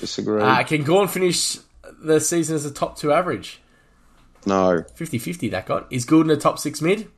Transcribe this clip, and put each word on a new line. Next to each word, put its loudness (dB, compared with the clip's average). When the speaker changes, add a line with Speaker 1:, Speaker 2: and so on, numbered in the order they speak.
Speaker 1:
Disagree. -2
Speaker 2:
Uh, 4
can -2
Gawn 4
finish -2
the 4
season 0
as -4
a -8
top -6
two 0
average? -2
Speaker 1:
No. 2
Speaker 2:
Fifty -8
fifty -6
that -6
got. -4
Is -4
Goulden 4
a 4
top 0
six -8
mid? -2